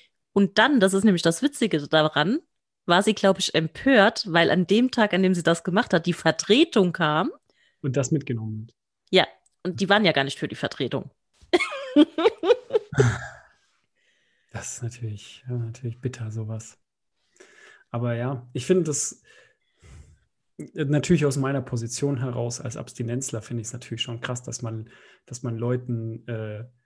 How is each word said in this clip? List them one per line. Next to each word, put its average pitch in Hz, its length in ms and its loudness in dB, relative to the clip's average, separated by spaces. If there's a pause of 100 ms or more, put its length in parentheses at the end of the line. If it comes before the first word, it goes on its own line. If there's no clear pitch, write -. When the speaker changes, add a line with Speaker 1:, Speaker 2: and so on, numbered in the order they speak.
(340)
Speaker 1:
Und 202 240 2
dann, 254 220 4
das 185 120 4
ist 190 120 2
nämlich 190 180 4
das 165 200 2
Witzige 170 460 -2
daran, 156 520 2 (440)
war 175 180 4
sie, 214 120 2
glaub 190 240 2
ich, - 160 -4
empört, 214 760 2
weil 170 200 4
an 175 160 2
dem 240 240 4
Tag, 208 240 2
an 190 80 2
dem 185 100 4
sie 175 100 0
das 170 220 2
gemacht 190 300 0
hat, 175 100 2
die 175 80 0
Vertretung 196 800 2
kam. 165 380 0 (500)
Speaker 2:
Und 131 160 -4
das 135 140 0
mitgenommen 113 580 -4
hat. - 60 -20 (360)
Speaker 1:
Ja, - 160 4 (360)
und 170 180 -8
die 190 80 0
waren 208 160 4
ja 170 80 6
gar 139 120 2
nicht 139 140 -6
für 151 100 -6
die - 80 -12
Vertretung. - 540 -6 (840)
<laughs> - 1500 0 (1080)
Speaker 2:
Das - 220 -12
ist - 100 -12
natürlich, 113 640 -12
ja, 123 80 -6
natürlich 117 440 -8
bitter, 120 300 -6
sowas. 110 480 -8 (1120)
Aber 120 240 -4
ja, 120 380 -6
ich 127 140 -8
finde 185 180 2
das, - 380 -6 (1400)
äh, 156 260 -8
natürlich 147 420 2
aus 135 100 0
meiner 139 240 0
Position 123 580 -4
heraus 120 420 -4
als 113 160 -10
Abstinenzler 117 680 -6
finde 117 180 -8
ich 104 80 -10
es - 40 -10
natürlich 117 300 -10
schon 117 180 -8
krass, 123 220 -8
dass 123 200 -10
man, 110 280 -8 (360)
dass - 160 -14
man 117 140 -6
Leuten, 117 720 -4
äh, 110 360 -8 (220)